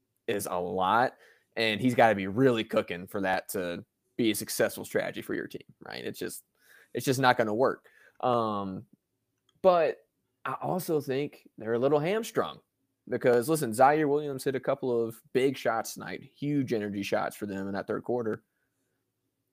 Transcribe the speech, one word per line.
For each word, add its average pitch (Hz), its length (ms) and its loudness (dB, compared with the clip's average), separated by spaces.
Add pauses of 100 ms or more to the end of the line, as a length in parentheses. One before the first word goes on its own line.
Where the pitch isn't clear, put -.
(260)
is 104 240 -2
a 90 80 -2
lot, 92 560 2 (420)
and 110 240 0
he's 123 140 2
gotta 113 200 6
be 95 120 -2
really 113 380 2
cooking 98 420 -2
for 104 140 -6
that 95 300 0
to 90 340 -6 (320)
be 113 140 2
a 104 40 2
successful 107 500 -2
strategy 98 380 -4
for - 120 -6
your - 120 -4
team, - 160 -14 (220)
right? - 200 -12
It's - 140 -8
just, - 260 -10 (500)
it's 123 100 -6
just 131 160 0
not 127 160 4
gonna 107 180 0
work. 117 320 0 (340)
Um, 107 640 -2 (760)
but 170 360 4 (460)
I 135 160 -6
also 156 400 -2
think 135 560 -6
they're 113 180 -4
a 117 40 0
little 143 220 4
hamstrung 147 580 -2 (500)
because, 120 400 2
listen, 151 240 0
Zaire 147 360 6
Williams 143 340 -2
hit 135 140 -2
a 123 40 -4
couple 123 460 0
of 113 80 -8 (180)
big 131 240 2
shots 113 380 -2
tonight, 95 260 -10 (140)
huge 143 380 -2
energy 104 320 -2
shots 98 320 -2
for 107 100 -6
them 98 220 -6
in 98 60 -6
that 98 120 -4
third 107 160 -4
quarter. 120 400 -4 (1120)